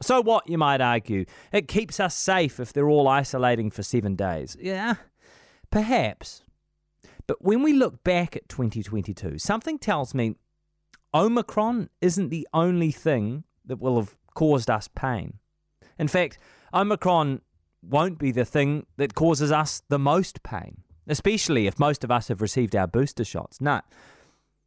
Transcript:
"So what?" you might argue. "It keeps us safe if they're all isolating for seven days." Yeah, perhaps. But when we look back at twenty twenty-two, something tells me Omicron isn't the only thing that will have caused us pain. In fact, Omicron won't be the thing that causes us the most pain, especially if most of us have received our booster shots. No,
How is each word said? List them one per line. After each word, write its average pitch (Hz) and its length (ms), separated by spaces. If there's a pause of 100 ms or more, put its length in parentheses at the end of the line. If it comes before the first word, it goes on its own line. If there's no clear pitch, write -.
"So 254 180
what?" 220 280
you 165 100
might 143 220
argue. 113 440 (280)
"It 196 160
keeps 208 320
us 185 160
safe 180 420
if 123 140
they're 147 160
all 147 180
isolating 127 640
for 98 140
seven 101 320
days." 82 440
Yeah, 190 340 (760)
perhaps. 214 720 (840)
But - 140
when 220 200
we 302 120
look 233 280
back 175 320
at - 140
twenty 113 340
twenty-two, 95 560
something 226 400
tells 151 360
me 117 200 (800)
Omicron 220 760 (100)
isn't 175 300
the 160 220
only 170 380
thing 131 540 (200)
that 127 140
will 123 220
have - 160 (180)
caused 147 340
us 110 200
pain. 117 500 (580)
In 156 120
fact, 175 300 (360)
Omicron 180 680 (380)
won't 156 380
be 135 140
the 120 120
thing 143 400 (120)
that 131 180
causes 151 380
us 151 360
the 143 120
most 156 420
pain, - 400 (240)
especially 151 600
if - 100
most 143 240
of 120 80
us 120 160
have 104 160
received 110 320
our 95 140
booster 120 360
shots. - 360
No, 135 220 (840)